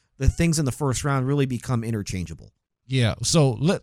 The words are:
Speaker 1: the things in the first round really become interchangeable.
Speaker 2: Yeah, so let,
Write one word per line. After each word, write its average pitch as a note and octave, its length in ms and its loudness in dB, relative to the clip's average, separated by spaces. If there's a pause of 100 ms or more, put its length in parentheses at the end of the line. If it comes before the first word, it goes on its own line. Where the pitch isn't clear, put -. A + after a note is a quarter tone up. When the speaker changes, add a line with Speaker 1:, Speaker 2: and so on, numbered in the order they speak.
(180)
Speaker 1:
the C3+ 100 0
things E3 300 2
in D#3+ 60 0
the B2 80 -2
first C3+ 320 -2
round C3+ 240 0
really C#3+ 180 2
become A#2+ 380 -2
interchangeable. F#2+ 680 -6 (360)
Speaker 2:
Yeah, B2+ 360 0
so D3 300 4
let, D3+ 300 0